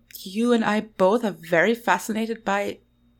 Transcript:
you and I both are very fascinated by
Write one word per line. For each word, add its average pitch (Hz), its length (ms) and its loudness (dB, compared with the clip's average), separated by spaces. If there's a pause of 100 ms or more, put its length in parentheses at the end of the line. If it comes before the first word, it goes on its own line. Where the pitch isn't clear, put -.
(220)
you 226 320 0
and 226 100 2
I 214 180 0
both 214 420 2
are 202 80 -2
very 165 420 2
fascinated 220 720 -4
by 202 340 -4 (400)